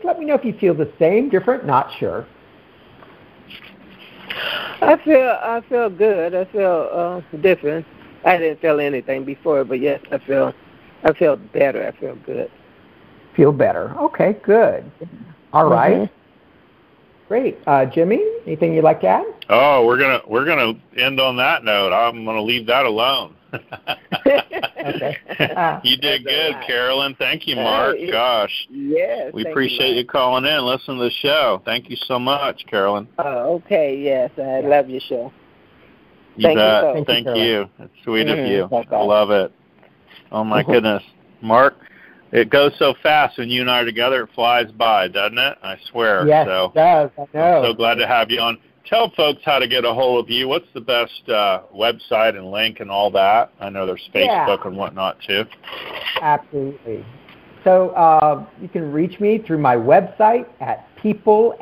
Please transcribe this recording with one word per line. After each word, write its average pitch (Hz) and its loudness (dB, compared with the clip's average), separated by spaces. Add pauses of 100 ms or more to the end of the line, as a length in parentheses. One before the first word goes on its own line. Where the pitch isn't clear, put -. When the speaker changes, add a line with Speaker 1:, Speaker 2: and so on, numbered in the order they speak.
Speaker 1:
Let 349 -2
me 311 -10
know 294 0
if - 0
you 220 -2
feel 185 0
the 151 -2
same, 202 4
different, 247 0
not 139 0
sure. 101 -6 (2500)
Speaker 2:
I 294 6
feel, 262 4
I 233 -4
feel 240 0
good. 180 0
I 185 -2
feel, 180 -2 (440)
uh, 160 -10
different. 160 0 (380)
I 180 4
didn't 160 -2
feel 151 2
anything 135 -4
before, 139 -2
but 127 -4
yes, 139 -2 (120)
I 139 -4
feel, 135 -2 (500)
I 156 4
feel 151 2
better. 135 -2
I 113 -6
feel 127 -10 (100)
good. - -8 (840)
Speaker 1:
Feel 151 6
better. 104 0
Okay, 208 0
good. - 2 (640)
All 156 4
right. 135 4
Speaker 2:
Mm-hmm. - -18
Speaker 1:
Great. 226 -2 (100)
Uh, 139 4
Jimmy, 180 0 (220)
anything 165 -2
you'd 156 2
like 160 4
to 185 2
add? 226 2 (240)
Speaker 3:
Oh, 131 4
we're 120 4
gonna, 131 2
we're 120 -2
gonna 135 0 (220)
end 131 -2
on 131 0
that 139 0
note. 101 0
I'm 117 0
gonna 110 -4
leave 117 -4
that 127 2
alone. 113 -2 (160)
<laughs> - -14 (1200)
Speaker 1:
Okay. 147 -6 (240)
Uh, 160 -2
Speaker 3:
You 123 0
did 135 -4
Speaker 2:
That's 131 -4
all 156 -2
Speaker 3:
good, 139 -6
Speaker 2:
right. 127 -14
Speaker 3:
Carolyn. 131 -2
Thank 143 -4
you, 147 -4
Speaker 2:
Oh, 123 -4
Speaker 3:
Mark. 117 0
Speaker 2:
it, 170 -6
Speaker 3:
Gosh. 113 0
Speaker 2:
yes, 143 -4
Speaker 3:
We 110 -8
Speaker 2:
thank - -6
you, - -8
Speaker 3:
appreciate 131 0
Speaker 2:
Mark. 120 0
Speaker 3:
you 123 -4
calling 127 0
in. 147 0
Listen 127 -6
to 123 -2
the 120 0
show. 139 0
Thank 120 -8
you 120 -12
so 127 -4
much, 135 -4
Carolyn. 104 -2 (100)
Speaker 2:
Oh, 139 -4
okay. 160 -2
Yes, 135 -2
I 135 -4
Speaker 1:
Yeah. 135 -4
Speaker 2:
love 143 2
your 127 -10
show. 127 -8 (1040)
Speaker 3:
You 107 -6
Speaker 2:
Thank 156 6
you 107 6
Speaker 3:
bet. 107 6
Speaker 2:
so 151 2
Speaker 1:
Thank 151 -4
you, 120 2
Speaker 3:
Thank 120 -2
Speaker 1:
Carolyn. 117 0
Speaker 3:
you. 101 0 (100)
That's 92 -20 (120)
sweet 110 0
of 107 0
Speaker 2:
Mm-hmm. 95 -2
Speaker 3:
you. 95 0
Speaker 2:
Bye-bye. 117 -2
Speaker 3:
I 107 2
love 104 4
it. 98 0 (800)
Oh, 107 -4
my 107 0
Speaker 2:
Mm-hmm. - -2
Speaker 3:
goodness. 107 2 (360)
Mark, 120 4 (560)
it 113 2
goes 143 4
so 139 2
fast 151 2
when 120 -8
you 123 -2
and 123 -2
I 123 2
are 120 0
together. 120 -2
It - -14
flies 120 2
by, 110 0
doesn't 101 -4
it? 135 -2
I 95 -12 (140)
swear. 110 0
Speaker 1:
Yes, 151 4
Speaker 3:
So 95 0
Speaker 1:
it 185 -6
does. 156 4
I 143 -12 (120)
know. 165 2
Speaker 3:
I'm 135 0
so 117 0
glad 117 0
to 113 -2
have 113 0
you 117 -2
on. 117 -4 (280)
Tell 226 0
folks 147 -2
how 143 0
to 127 -2
get 123 -2
a 117 0
hold 123 0
of - -20
you. 123 -4
What's 160 -4
the 101 -14
best, 120 -4
uh, 101 0 (120)
website 110 -2
and 95 -14
link 110 -4
and 98 -12
all 101 2
that? 98 2 (120)
I 98 -8
know 98 -6
there's - -8
Speaker 1:
Yeah. 165 0
Speaker 3:
Facebook 101 -2
and 92 -12
whatnot, 95 -6
too. 101 -2 (760)
Speaker 1:
Absolutely. 139 -6 (600)
So, 185 4
uh, 156 4 (180)
you 185 -14
can 160 -6
reach 165 -2
me 214 2
through 160 -4
my 131 4
website 196 2 (120)
at 123 -8 (120)
people 214 2